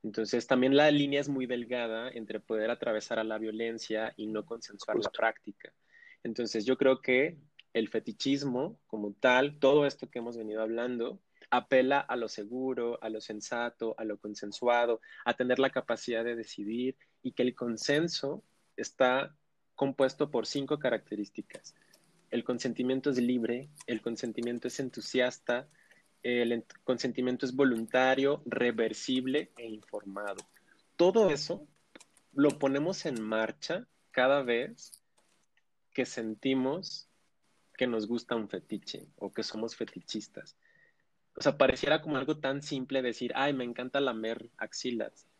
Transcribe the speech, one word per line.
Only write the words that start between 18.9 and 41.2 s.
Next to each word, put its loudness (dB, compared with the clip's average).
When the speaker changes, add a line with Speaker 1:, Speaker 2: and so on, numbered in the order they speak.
Speaker 1:
compuesto 0
por -2
cinco -2
características. -6
El -2
consentimiento 0
es 2
libre, 0
el -4
consentimiento -4
es -8
entusiasta, -2
el 2
ent-, -4
consentimiento -2
es -4
voluntario, 4
reversible 0
e -12
informado. -8
Todo 6
eso -4
lo 6
ponemos 0
en -2
marcha -2
cada 4
vez -4
que -2
sentimos -4
que 2
nos -2
gusta -2
un -2
fetiche -10
o -8
que -6
somos -6
fetichistas. -10